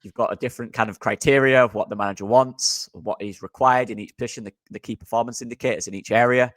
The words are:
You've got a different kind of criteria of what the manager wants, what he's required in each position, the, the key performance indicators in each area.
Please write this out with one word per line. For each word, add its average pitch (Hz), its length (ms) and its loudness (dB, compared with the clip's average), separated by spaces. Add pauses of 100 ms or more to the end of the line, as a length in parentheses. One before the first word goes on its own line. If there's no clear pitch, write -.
You've 98 120 -20
got 113 200 -2
a - 20 -4
different 120 380 -8
kind 113 160 0
of 101 100 -12
criteria 135 640 4
of 117 100 2
what 104 160 -4
the 107 60 -8
manager 101 300 -4
wants, 123 680 0
what - 280 -8
he's 101 200 -10
required 127 480 0
in 107 100 -10
each - 180 -14
position, 120 260 -10
the, 101 100 -14 (180)
the - 80 -14
key - 160 -10
performance 117 460 -4
indicators 120 460 -4
in 98 60 -12
each 101 180 -10
area. 123 460 4